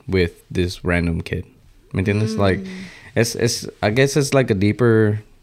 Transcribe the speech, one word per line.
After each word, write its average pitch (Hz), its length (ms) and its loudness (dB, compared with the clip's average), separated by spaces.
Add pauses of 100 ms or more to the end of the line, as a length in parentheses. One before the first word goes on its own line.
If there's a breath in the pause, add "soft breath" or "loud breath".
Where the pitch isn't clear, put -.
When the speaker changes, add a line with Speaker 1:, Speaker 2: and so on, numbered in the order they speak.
Speaker 1:
with 92 420 0
this 90 340 -4
random 85 380 0
kid. 92 240 -8 (480)
¿Me 98 100 -2
entiendes? 107 300 0
Speaker 2:
Mm. - 60 -4
Speaker 1:
Like, 95 200 2 (560 loud breath)
it's, 117 200 0
it's, - 320 -2 (160)
I 107 80 2
guess 139 260 2
it's, 135 160 0
like, 131 160 2
a 110 60 2
deeper 107 640 2 (240)